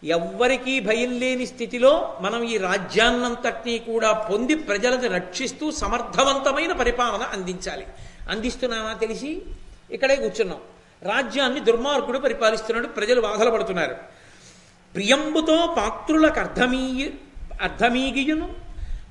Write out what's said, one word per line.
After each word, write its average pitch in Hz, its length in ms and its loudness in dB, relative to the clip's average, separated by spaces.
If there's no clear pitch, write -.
ఎవ్వరికీ 247 760 0
భయం 233 400 0
లేని 254 260 0
స్థితిలో 247 720 2
మనం 214 220 -2
ఈ 233 140 -2
రాజ్యాన్నంతటినీ 226 1200 0
కూడా 220 340 0
పొంది 220 420 0
ప్రజలను 247 600 0
రక్షిస్తూ 262 560 -4
సమర్థవంతమైన 269 1000 0
పరిపాలన 240 500 0
అందించాలి. 180 640 -8
అందిస్తున్నామా 220 640 -4
తెలిసి? 220 500 -6
ఇక్కడే 269 260 2
కూర్చున్నాం. 196 420 -2
రాజ్యాన్ని 254 580 0
దుర్మార్గుడు 254 580 2
పరిపాలిస్తున్నాడు, 233 680 0
ప్రజలు 226 340 2
బాధలు 214 300 2
పడుతున్నారు. 180 440 0
"ప్రియంబుతో 311 840 2
పాత్రులకు 294 640 2
అర్థమీయ-, 262 720 0
అర్థమీగియును." 262 1080 0